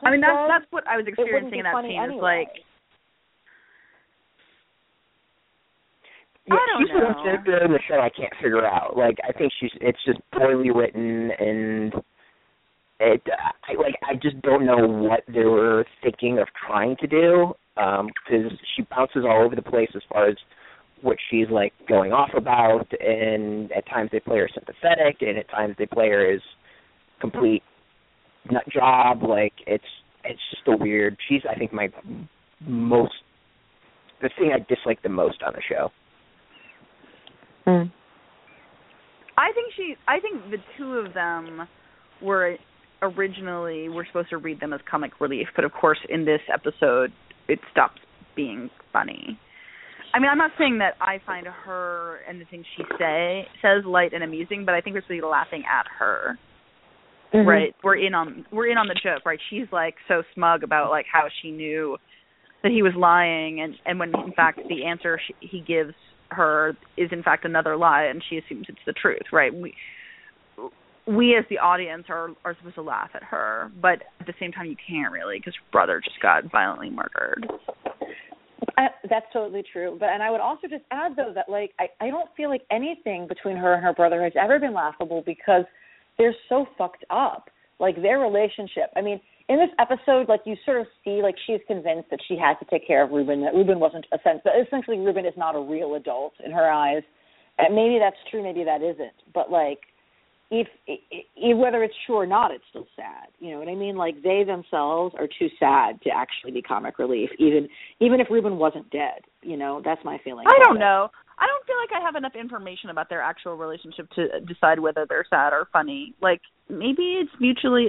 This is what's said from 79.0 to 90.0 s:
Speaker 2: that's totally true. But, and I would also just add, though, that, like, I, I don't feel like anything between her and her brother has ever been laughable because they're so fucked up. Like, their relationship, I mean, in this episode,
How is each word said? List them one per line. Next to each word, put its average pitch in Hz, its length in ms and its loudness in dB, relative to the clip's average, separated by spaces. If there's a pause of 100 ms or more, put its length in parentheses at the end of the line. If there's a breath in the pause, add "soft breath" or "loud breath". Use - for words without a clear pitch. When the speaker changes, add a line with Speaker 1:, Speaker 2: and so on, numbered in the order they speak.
Speaker 2:
that's 220 240 -2
totally 202 300 -6 (100)
true. 175 260 -8
But, 202 100 -2
and 208 120 -2
I 220 80 -2
would 220 120 -2
also 302 260 -4
just 285 240 -14
add, 285 240 -6
though, 240 180 -4
that, 190 160 -6
like, 202 300 -6
I, 180 80 -4 (180)
I 254 40 -4
don't 330 260 -6
feel 302 140 -6
like 262 120 -4 (100)
anything 220 560 -6
between 185 300 -8
her 180 160 2
and 175 100 2
her 175 100 2
brother 170 300 4
has 170 160 -2
ever 233 200 4
been 262 140 -2
laughable 160 520 -4
because 180 380 2 (540 soft breath)
they're 226 180 4 (120)
so 269 180 0 (120)
fucked - 320 -6
up. - 400 -2 (300)
Like, 180 220 2
their 196 180 4
relationship, 202 760 -2
I 190 60 0
mean, 202 180 -4 (280 soft breath)
in 269 100 4
this 349 120 4 (100)
episode, 254 500 2